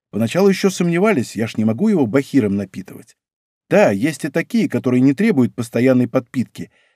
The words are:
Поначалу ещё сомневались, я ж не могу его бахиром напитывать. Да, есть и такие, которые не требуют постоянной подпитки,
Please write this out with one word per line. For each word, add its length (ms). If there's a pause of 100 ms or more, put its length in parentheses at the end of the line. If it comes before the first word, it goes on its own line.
(120)
Поначалу 360
ещё 220
сомневались, 680
я 120
ж 100
не 80
могу 240
его 160
бахиром 500
напитывать. 600 (500)
Да, 220
есть 360
и 40
такие, 400
которые 320
не 120
требуют 420
постоянной 520
подпитки, 640 (240)